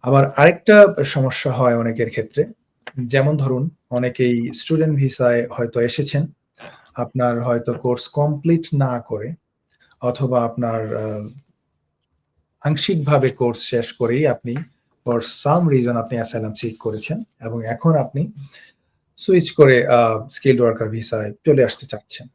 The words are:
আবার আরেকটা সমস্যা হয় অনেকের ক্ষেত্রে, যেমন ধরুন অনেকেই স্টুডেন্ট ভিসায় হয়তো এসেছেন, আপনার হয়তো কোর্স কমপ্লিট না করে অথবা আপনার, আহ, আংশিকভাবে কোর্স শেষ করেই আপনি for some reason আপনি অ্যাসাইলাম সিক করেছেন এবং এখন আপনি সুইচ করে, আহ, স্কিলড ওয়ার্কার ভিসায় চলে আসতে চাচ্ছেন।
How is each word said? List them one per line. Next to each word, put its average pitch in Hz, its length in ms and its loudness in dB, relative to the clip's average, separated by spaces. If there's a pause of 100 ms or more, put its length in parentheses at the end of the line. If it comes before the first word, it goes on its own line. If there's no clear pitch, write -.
আবার 139 300 2
আরেকটা 190 720 6
সমস্যা 135 480 -2
হয় 120 240 2
অনেকের 113 340 -2
ক্ষেত্রে, 110 360 -4 (600)
যেমন 139 320 0
ধরুন 135 320 -2 (200)
অনেকেই 123 640 -2
স্টুডেন্ট 156 420 0
ভিসায় 123 520 0
হয়তো 120 320 -4
এসেছেন, 143 480 -2 (680)
আপনার 120 480 -2
হয়তো 120 300 -2
কোর্স 123 340 -4
কমপ্লিট 151 680 0
না 131 260 0
করে 113 340 -8 (680)
অথবা 123 440 0
আপনার, 113 520 -4
আহ, 107 320 -8 (1300)
আংশিকভাবে 147 680 0
কোর্স 120 300 -2
শেষ - 340 -4
করেই 123 340 0
আপনি 120 280 -4 (500)
for 120 160 0
some 160 520 0
reason 120 240 2
আপনি 117 200 -6
অ্যাসাইলাম 110 360 -6
সিক 110 240 -8
করেছেন 117 460 -8 (160)
এবং 113 260 -10
এখন 120 300 0
আপনি 143 360 -4 (880)
সুইচ 175 340 2
করে, 131 360 6
আহ, 117 400 2
স্কিলড 127 340 0
ওয়ার্কার 113 280 0
ভিসায় 110 440 -6 (120)
চলে 135 180 4
আসতে - 220 -4
চাচ্ছেন। - 500 -14